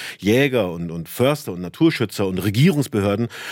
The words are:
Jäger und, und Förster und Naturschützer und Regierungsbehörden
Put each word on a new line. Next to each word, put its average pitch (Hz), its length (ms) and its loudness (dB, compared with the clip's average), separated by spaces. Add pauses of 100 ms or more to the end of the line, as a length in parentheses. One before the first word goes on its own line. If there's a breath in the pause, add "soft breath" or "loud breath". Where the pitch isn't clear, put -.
(200 loud breath)
Jäger 117 520 2
und, 85 200 -6
und 82 160 -8
Förster 131 460 0
und 90 80 -8
Naturschützer 104 680 0
und 92 120 -2
Regierungsbehörden 107 920 2 (220 loud breath)